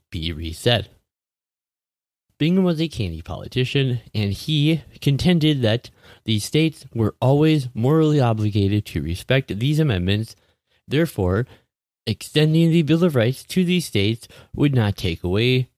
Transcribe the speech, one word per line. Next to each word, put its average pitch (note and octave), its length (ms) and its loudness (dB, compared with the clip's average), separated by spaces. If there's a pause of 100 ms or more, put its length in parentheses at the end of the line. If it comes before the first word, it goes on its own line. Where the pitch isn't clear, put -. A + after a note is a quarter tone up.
be E2+ 220 -8
reset. E2 580 -2 (1500)
Bingham F3+ 260 2
was E3+ 180 0
a E3 60 0
canny F2 340 -6
politician, B2+ 800 -2 (120)
and G2+ 200 -2
he D3+ 480 0 (180)
contended D3+ 600 2
that A2+ 280 0 (360)
the A2 140 0
states D3+ 540 -2
were A2+ 280 0
always C#3+ 520 2
morally D3+ 460 2
obligated G#2+ 680 0
to - 140 -6
respect G2 580 -4
these D3 200 0
amendments. G#2 560 0 (520)
Therefore, A2+ 600 0 (580)
extending D#3 640 0
the E3 140 4
Bill D#3+ 200 2
of E3 120 0
Rights A#2+ 300 0
to F#3 200 0
these F3 200 -2
states G#2+ 420 -2 (260)
would C#3+ 220 0
not G#2+ 200 2
take E2+ 280 -6
away A#2+ 540 0